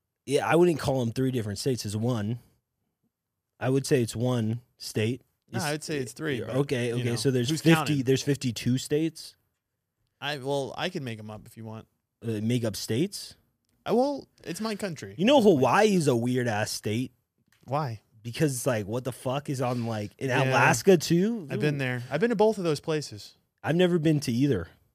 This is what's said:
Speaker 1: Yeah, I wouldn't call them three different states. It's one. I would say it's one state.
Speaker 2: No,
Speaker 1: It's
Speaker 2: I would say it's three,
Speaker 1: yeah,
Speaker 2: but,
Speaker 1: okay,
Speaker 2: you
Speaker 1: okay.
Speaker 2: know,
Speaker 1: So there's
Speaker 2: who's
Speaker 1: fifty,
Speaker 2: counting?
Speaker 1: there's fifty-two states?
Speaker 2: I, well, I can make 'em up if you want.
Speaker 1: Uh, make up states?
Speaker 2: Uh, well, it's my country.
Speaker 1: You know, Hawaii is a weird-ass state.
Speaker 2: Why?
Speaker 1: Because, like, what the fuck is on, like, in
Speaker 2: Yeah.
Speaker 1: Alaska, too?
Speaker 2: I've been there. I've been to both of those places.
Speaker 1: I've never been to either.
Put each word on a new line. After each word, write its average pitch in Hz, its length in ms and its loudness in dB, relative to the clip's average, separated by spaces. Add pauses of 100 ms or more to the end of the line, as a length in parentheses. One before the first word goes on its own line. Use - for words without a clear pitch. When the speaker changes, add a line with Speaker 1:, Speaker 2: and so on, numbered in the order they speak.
(260)
Speaker 1:
Yeah, 127 220 2
I 143 80 4
wouldn't 170 240 4
call 131 220 -2
them 113 100 -2
three 131 200 0
different 107 280 -4
states. 127 260 -2
It's 107 120 -4
one. 117 420 -2 (1200)
I 127 100 -2
would 135 160 0
say 139 160 2
it's 113 140 -4
one 117 460 -2 (160)
state. 113 440 -4 (300)
Speaker 2:
No, 117 60 -4
Speaker 1:
It's 180 80 -2
Speaker 2:
I 147 80 -2
would 151 100 -8
say 156 140 -6
it's 127 160 -6
three, 151 260 -6
Speaker 1:
yeah, - 80 -8
Speaker 2:
but, 123 100 -4
Speaker 1:
okay, 131 320 0
Speaker 2:
you 113 60 -2
Speaker 1:
okay. 123 80 -2
Speaker 2:
know, 120 120 -2
Speaker 1:
So 120 160 0
there's 123 180 0
Speaker 2:
who's 156 120 -2
Speaker 1:
fifty, 165 140 6
Speaker 2:
counting? 147 280 0
Speaker 1:
there's 131 180 2
fifty-two 127 560 -2
states? 156 580 -4 (840)
Speaker 2:
I, 147 160 -6
well, 135 400 -2
I 165 120 -4
can 175 140 -8
make 117 160 -6
'em 107 120 -14
up 104 140 -14
if - 120 -20
you 113 80 -12
want. 110 220 -14 (380)
Speaker 1:
Uh, 117 60 -2 (120)
make 117 220 2
up 107 100 -2
states? - 600 -4 (540)
Speaker 2:
Uh, 196 60 0
well, 269 320 -2 (160)
it's 175 180 -10
my 220 140 -6
country. 147 420 -8
Speaker 1:
You 170 80 0
know, 277 160 6
Hawaii 190 540 6
is 156 120 2
a 131 80 4
weird-ass 117 540 0
state. 110 420 -4 (520)
Speaker 2:
Why? 131 380 -4 (200)
Speaker 1:
Because, 127 460 -2
like, 113 200 0
what 120 180 -4
the 120 80 -6
fuck 139 360 -6
is 131 120 -4
on, 123 260 -2
like, 107 300 -4
in 135 120 -6
Speaker 2:
Yeah. 139 220 2
Speaker 1:
Alaska, 131 460 6
too? 185 520 0
Speaker 2:
I've - 120 -4
been 147 160 0
there. 127 340 -2
I've 147 80 -2
been 233 120 2
to 233 40 -2
both 214 220 4
of 185 80 -4
those 151 160 0
places. 147 540 -6 (280)
Speaker 1:
I've 143 140 0
never 180 200 4
been 156 240 4
to 135 120 -2
either. 120 340 2 (260)